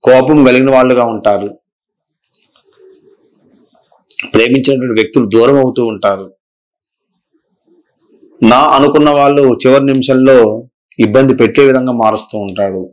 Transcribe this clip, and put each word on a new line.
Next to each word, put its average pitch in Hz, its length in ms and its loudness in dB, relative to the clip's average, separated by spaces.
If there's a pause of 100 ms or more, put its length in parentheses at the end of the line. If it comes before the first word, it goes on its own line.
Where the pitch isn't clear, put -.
కోపం 131 300 2 (100)
కలిగిన 131 280 0
వాళ్ళుగా 127 380 0
ఉంటారు. 101 360 -4 (2750)
ప్రేమించినటువంటి 127 680 0
వ్యక్తులు 113 360 -2
దూరం 131 280 2
అవుతూ 127 200 -4 (100)
ఉంటారు. 98 320 -6 (2250)
నా 135 80 2 (160)
అనుకున్న 147 320 2 (100)
వాళ్ళు 143 260 2 (200)
చివరి 135 260 2
నిమిషంలో 131 460 2 (680)
ఇబ్బంది 131 360 2
పెట్టే 139 260 0
విధంగా 127 340 -2
మారుస్తూ 107 340 -4 (100)
ఉంటాడు. 95 460 -8